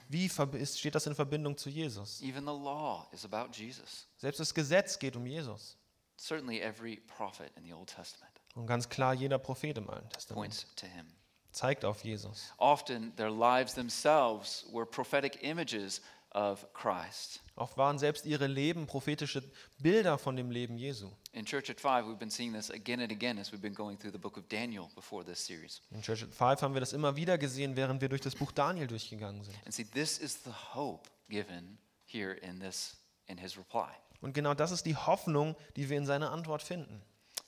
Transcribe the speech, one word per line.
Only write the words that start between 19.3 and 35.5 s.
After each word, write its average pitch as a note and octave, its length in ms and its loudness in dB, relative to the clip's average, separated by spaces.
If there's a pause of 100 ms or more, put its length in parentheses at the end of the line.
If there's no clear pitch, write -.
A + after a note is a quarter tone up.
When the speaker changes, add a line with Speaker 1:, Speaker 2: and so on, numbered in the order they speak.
Speaker 1:
Bilder E3+ 380 8
von C3 180 0
dem B2 160 -2
Leben A#2+ 260 -2
Jesu. A#2+ 320 -6 (220)
Speaker 2:
In G#2+ 140 -8
Church C#3 240 -2
at A#2 100 -8
Five, B2+ 260 4
we've A2 120 -6
been A2 120 -8
seeing A#2+ 240 -4
this G#2+ 160 -4
again A#2+ 300 -2
and A#2 120 0
again A2 280 0
as G2 140 -8
we've G2+ 80 -10
been G#2 120 -4
going G2+ 240 -6
through G2+ 140 -10
the G2+ 60 -10
book F#2+ 200 -8
of F#2 120 -12
Daniel G#2+ 460 -4
before F#2+ 300 -10
this F2 200 -6
series. D#2 360 -12 (100)
Speaker 1:
In G#2+ 100 -8
Church A2+ 220 -2
at G#2 100 -12
Five C3 280 4
haben C#3 120 2
wir C3+ 80 2
das B2 100 -2
immer C#3+ 240 2
wieder E3+ 220 4
gesehen, C3+ 400 -2
während C3+ 240 2
wir C3 80 4
durch C3+ 120 0
das C3 140 -2
Buch - 160 0
Daniel D3+ 360 2
durchgegangen G#2 560 -8
sind. G2+ 120 -12 (100)
Speaker 2:
And A2 80 -8
see, A2+ 120 -4
this D3 320 0
is - 260 -6
the B2 80 -10 (220)
hope A#2+ 360 -4 (200)
given G2 480 -6 (280)
here G2 280 -4
in F2+ 260 -10
this, - 380 -6 (300)
in F#2 100 -12
his F2+ 200 -10
reply. F#2 300 -2 (320)
Speaker 1:
Und C3+ 140 -6
genau D3 200 2
das D3+ 180 4
ist F3 140 -2
die D#3 100 2
Hoffnung, D#3+ 600 4 (220)